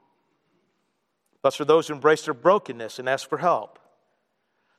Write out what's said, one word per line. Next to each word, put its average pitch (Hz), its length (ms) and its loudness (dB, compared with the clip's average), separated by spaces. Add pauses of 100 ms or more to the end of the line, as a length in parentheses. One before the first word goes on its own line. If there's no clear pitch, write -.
(1400)
Blessed 135 200 0
are 147 40 -6
those 156 220 4
who 151 80 -8
embrace 151 300 2
their 156 80 -4
brokenness 123 640 -2
and 127 100 -6
ask 135 180 -2
for 147 120 -6
help. 143 400 -2 (1000)